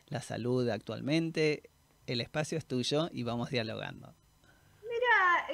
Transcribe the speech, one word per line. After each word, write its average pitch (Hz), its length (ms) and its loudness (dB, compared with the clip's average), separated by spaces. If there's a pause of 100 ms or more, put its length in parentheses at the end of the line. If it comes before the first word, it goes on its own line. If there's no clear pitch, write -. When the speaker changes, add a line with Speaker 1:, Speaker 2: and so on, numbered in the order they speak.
Speaker 1:
la 131 140 -6
salud 120 480 0
actualmente, 151 1000 0 (380)
el 123 120 -2
espacio 156 380 -4
es - 80 -8
tuyo 139 460 0
y 123 100 -4
vamos 120 280 -2
dialogando. 110 600 -4 (680)
Speaker 2:
Mira, 427 720 4